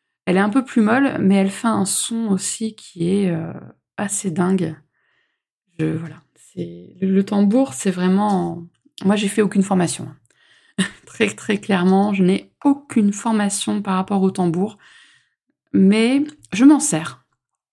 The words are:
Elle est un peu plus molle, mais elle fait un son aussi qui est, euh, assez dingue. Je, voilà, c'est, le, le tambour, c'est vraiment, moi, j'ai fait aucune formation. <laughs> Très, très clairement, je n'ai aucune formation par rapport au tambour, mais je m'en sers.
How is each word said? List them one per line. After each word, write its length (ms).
Elle 120
est 40
un 80
peu 140
plus 180
molle, 380
mais 160
elle 160
fait 160
un 180
son 440
aussi 460
qui 340
est, 220
euh, 220
assez 340
dingue. 440
Je, 80
voilà, 360
c'est, 680
le, 80
le 160
tambour, 480
c'est 180
vraiment, 760
moi, 120
j'ai 120
fait 140
aucune 220
formation. 440
<laughs> 280
Très, 240
très 300
clairement, 540
je 100
n'ai 280
aucune 500
formation 720
par 120
rapport 280
au 80
tambour, 480
mais 500
je 120
m'en 140
sers. 460